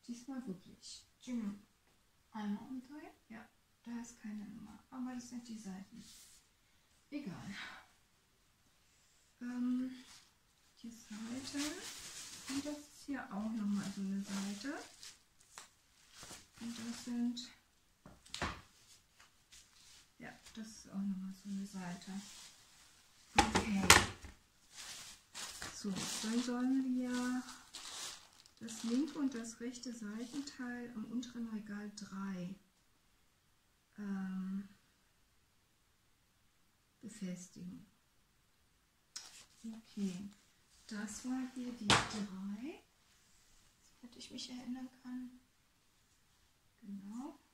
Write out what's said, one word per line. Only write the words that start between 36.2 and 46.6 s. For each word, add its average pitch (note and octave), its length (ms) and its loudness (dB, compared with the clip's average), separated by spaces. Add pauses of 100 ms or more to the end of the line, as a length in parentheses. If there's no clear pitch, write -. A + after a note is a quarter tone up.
befestigen. F3+ 840 -6 (1800)
Okay, G3+ 640 -2 (560)
das G#3+ 380 -4
war B3+ 300 0
hier B3 180 -2
die G#3+ 160 -2
drei, G3+ 960 4 (1000)
soweit - 320 -18
ich - 140 -12
mich B3 200 -6
erinnern B3+ 380 -4 (140)
kann. B3+ 280 -4 (1500)